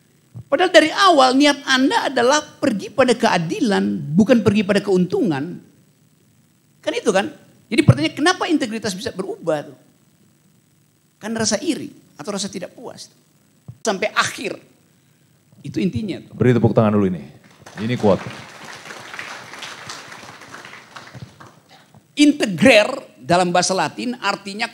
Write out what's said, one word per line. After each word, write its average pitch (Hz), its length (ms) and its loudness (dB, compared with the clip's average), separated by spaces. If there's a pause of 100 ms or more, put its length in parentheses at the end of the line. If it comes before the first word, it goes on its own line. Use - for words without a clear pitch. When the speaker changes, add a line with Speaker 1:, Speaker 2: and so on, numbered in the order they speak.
(520)
Speaker 1:
Padahal 349 160 2
dari 320 240 4
awal 320 480 4
niat 277 240 2
Anda 277 480 0
adalah 262 320 2
pergi 262 480 -4
pada 247 240 2
keadilan, 190 1040 0
bukan 226 240 6
pergi 208 240 2
pada 196 160 -2
keuntungan. 180 800 0 (1200)
Kan 294 80 -4
itu - 240 -4
kan? 196 160 2 (400)
Jadi 240 160 2
pertanyaan, 302 320 2
kenapa 370 320 0
integritas 226 400 -2
bisa 196 240 -10
berubah 175 560 -4
tuh? - 80 -20 (1400)
Kan 214 160 -8
rasa 220 240 0
iri - 240 -4 (320)
atau 202 160 -10
rasa 196 160 -6
tidak 180 240 -12
puas. - 320 -16 (800)
Sampai 202 320 0
akhir. - 400 -4 (1040)
Itu - 160 -10
intinya 190 400 -2
tuh. - 160 -18
Speaker 2:
Beri 123 240 2
tepuk 110 160 4
tangan 107 240 4
dulu 101 80 4
ini. 90 160 -2 (640)
Ini 120 160 -2
kuat. 104 160 4 (4000)
Speaker 1:
Integrer 220 720 6 (320)
dalam 175 320 2
bahasa 185 240 2
Latin 214 400 -4
artinya 202 560 -6